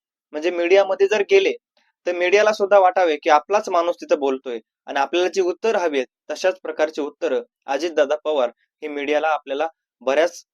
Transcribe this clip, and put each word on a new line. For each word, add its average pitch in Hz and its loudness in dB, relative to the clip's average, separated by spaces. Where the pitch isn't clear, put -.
म्हणजे 151 -2
मीडियामध्ये 190 2
जर 202 0
गेले, 196 4
तर 180 -2
मीडियाला 185 2
सुद्धा 202 2
वाटावे 180 4
की 165 -4
आपलाच 196 2
माणूस 170 0
तिथं 160 -2
बोलतोय 131 -4
आणि 139 -6
आपल्याला 170 0
जी 196 0
उत्तरं 190 -2
हवी 160 -2
आहेत, - -8
तशाच 180 -2
प्रकारची 156 -4
उत्तरं 143 -4
अजितदादा 147 0
पवार 139 -2
ही 156 -12
मीडियाला 147 -2
आपल्याला 147 -4
बऱ्याच 143 0